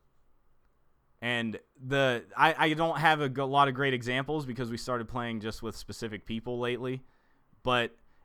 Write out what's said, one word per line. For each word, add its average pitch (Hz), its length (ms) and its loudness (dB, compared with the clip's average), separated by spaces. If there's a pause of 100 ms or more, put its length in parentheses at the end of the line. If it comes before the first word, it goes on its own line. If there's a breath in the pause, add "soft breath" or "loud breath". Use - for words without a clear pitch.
(1200)
And 117 360 -2 (240)
the, 131 420 2 (120)
I, 151 220 6
I 156 160 4
don't 160 240 0
have 156 240 4
a 139 80 0
g-, 131 100 -4
lot 139 280 4
of 131 60 -2
great 135 200 0
examples 135 500 -2
because 120 260 -6
we 117 60 -4
started 117 320 -4
playing 117 320 -4
just 110 220 -6
with 110 120 -6
specific 107 520 -10
people 117 320 -4
lately, 123 440 -2 (600)
but 123 340 2 (280)